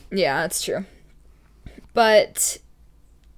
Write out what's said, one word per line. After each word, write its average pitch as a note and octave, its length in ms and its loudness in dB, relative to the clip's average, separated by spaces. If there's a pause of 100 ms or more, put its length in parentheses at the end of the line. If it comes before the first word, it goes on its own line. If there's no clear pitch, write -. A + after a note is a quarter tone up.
(120)
Yeah, D#3+ 300 0
that's E3 220 -6
true. F#3+ 220 -6 (1080)
But - 640 2 (800)